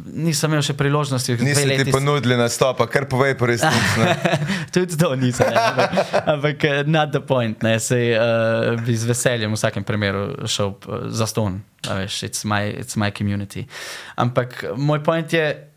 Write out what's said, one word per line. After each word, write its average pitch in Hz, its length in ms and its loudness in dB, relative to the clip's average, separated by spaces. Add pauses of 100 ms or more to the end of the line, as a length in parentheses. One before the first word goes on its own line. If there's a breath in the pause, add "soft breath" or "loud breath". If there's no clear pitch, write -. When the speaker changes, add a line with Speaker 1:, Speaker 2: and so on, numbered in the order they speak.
Speaker 1:
nisem 156 400 -2
imel 151 140 2
še 147 120 -2
priložnosti 139 600 0
dve 117 120 0
Speaker 2:
Niso 139 160 2
ti 139 40 2
Speaker 1:
leti 135 220 2
s- 135 40 2
Speaker 2:
ponudili 135 460 2
nastopa, 120 480 2
kar 139 200 0
povej 135 280 2
po 123 120 0
resnici, 113 520 2
ne. 139 160 4 (300)
Speaker 1:
<laughs> 170 300 -4
Tudi 180 220 0
to 165 180 4
nisem, 127 360 2
ne, 190 80 2
ampak, 220 320 2 (380)
ampak, 151 360 0
eh, 143 200 2
not 151 260 2
the 135 100 0
point, 120 400 0
ne, 113 180 2
saj, 120 280 0
eh, 113 140 2 (580)
bi 117 160 0
z 113 120 0
veseljem 120 440 0
v 110 60 0
vsakem 104 280 -2
primeru 101 440 -2 (160)
šel, 101 340 -2
eh, 110 300 -8
za 113 180 -2
ston, 101 320 -2 (260)
a 104 120 -6
veš, 95 260 -6
it's - 240 -8
my, 104 260 0
it's - 240 -10
my 104 160 0
community. 101 540 -4 (480 loud breath)
Ampak 123 400 0 (200)
moj 147 280 0
point 165 300 0
je 156 180 2 (280)